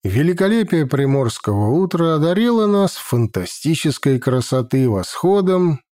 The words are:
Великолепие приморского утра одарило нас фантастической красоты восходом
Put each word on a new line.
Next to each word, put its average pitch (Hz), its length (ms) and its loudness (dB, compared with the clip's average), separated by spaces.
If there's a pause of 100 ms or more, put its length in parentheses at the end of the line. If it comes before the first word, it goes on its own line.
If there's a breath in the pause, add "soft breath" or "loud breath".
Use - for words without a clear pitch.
Великолепие 175 800 0
приморского 127 840 0
утра 170 440 0
одарило 214 520 2
нас 202 280 2
фантастической 127 1200 -2
красоты 131 680 0
восходом 180 920 0 (160)